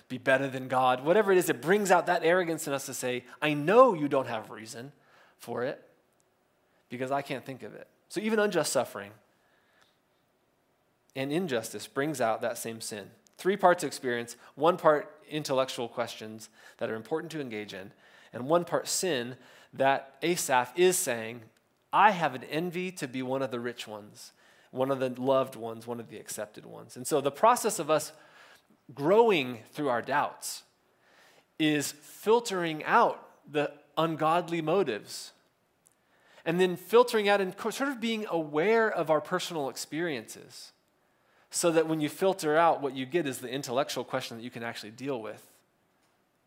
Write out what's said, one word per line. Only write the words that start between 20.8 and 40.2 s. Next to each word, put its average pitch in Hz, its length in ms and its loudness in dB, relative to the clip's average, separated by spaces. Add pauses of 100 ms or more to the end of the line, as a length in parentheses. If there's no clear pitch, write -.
saying, 117 440 -4 (500)
"I 190 200 8
have 160 240 0
an 123 100 -10
envy 180 480 -4
to 160 140 -8
be 127 140 -8
one 131 200 -2
of 123 100 -4
the 120 80 -6
rich 120 280 -8
ones, 107 440 -16 (400)
one 131 200 0
of 135 80 0
the 131 100 0
loved 127 460 0
ones, 113 320 -10
one 117 120 -8
of 113 100 -16
the 107 80 -16
accepted - 480 -12
ones." 113 300 -18
And 127 120 -10
so 151 140 2
the 139 100 0
process 226 480 4
of 147 100 -6
us 151 220 0 (800)
growing 143 800 4
through 147 180 -2
our 120 120 2
doubts 131 640 -4 (920)
is 151 340 0
filtering 190 920 -2
out 180 440 4 (220)
the 147 220 0 (260)
ungodly 165 640 2
motives 156 680 -2 (1160)
and 170 140 0
then 185 160 4
filtering 226 520 4
out 202 140 4
and 185 160 -4
co-, 226 120 -4
sort 269 200 -4
of 254 100 -8
being 220 300 -2
aware 170 600 2
of 160 200 -2
our 151 120 4
personal 160 480 -4
experiences - 1040 -8 (800)